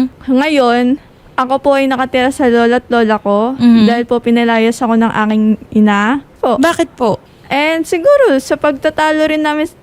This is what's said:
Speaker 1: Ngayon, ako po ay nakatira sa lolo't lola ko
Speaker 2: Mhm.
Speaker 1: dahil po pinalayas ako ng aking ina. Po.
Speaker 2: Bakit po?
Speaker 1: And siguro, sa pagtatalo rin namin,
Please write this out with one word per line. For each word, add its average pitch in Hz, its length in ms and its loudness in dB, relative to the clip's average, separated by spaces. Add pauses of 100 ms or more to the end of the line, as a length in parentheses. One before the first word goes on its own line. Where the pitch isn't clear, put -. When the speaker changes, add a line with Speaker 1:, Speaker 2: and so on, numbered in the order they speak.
(280)
Speaker 1:
Ngayon, 262 560 2 (480)
ako 262 240 -2
po 269 160 0
ay 269 160 0
nakatira 254 400 -2
sa 262 240 0
lolo't 233 400 2
lola 220 240 0
ko 208 400 -2
Speaker 2:
Mhm. 233 320 4
Speaker 1:
dahil 240 160 0
po 240 160 -2
pinalayas 233 560 0
ako 226 240 0
ng 226 80 2
aking 214 360 -2 (280)
ina. 214 480 2 (160)
Po. 247 240 -2
Speaker 2:
Bakit 330 320 0
po? 226 240 -2 (320)
Speaker 1:
And 311 400 -2
siguro, 440 480 2
sa 294 240 -4
pagtatalo 311 640 -2
rin 311 160 -2
namin, 302 240 -2 (180)